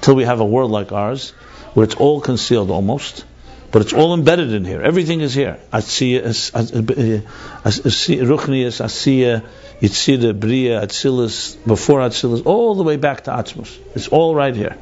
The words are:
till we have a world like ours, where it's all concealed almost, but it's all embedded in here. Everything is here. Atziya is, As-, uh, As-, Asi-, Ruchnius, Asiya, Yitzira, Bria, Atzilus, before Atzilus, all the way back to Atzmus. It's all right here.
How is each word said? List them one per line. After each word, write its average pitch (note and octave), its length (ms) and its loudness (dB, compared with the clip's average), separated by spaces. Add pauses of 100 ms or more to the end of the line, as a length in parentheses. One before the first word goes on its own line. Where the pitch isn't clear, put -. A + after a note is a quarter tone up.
till C#3 160 6
we C3 80 2
have A#2+ 160 0
a A2 40 2
world A2+ 280 2
like G#2 180 -4
ours, G#2 400 -4 (440)
where A2 100 6
it's A2 100 -4
all C#3+ 260 2
concealed A2+ 520 0
almost, G2+ 520 -4 (460)
but A2 120 4
it's G#2 100 -2
all E3 220 4
embedded D#3+ 380 2
in G2+ 120 -2
here. F2 180 -6
Everything E3 380 0
is C#3+ 120 -2
here. B2 280 -2 (120)
Atziya B2 500 0
is, - 280 -4
As-, A2+ 220 -4
uh, A2+ 480 0 (440)
As-, - 220 0
Asi-, C#3 300 0
Ruchnius, B2+ 680 0
Asiya, A#2+ 600 0 (360)
Yitzira, A2+ 580 0
Bria, A#2 420 0
Atzilus, A#2+ 840 -4
before A2+ 360 4
Atzilus, B2 440 -2
all A3 300 2
the F#3+ 80 -2
way D#3 140 0
back C#3 280 -4
to C3+ 60 -8
Atzmus. - 480 -8 (160)
It's - 140 -8
all D#3+ 260 4
right C#3 220 0
here. G#2 260 -4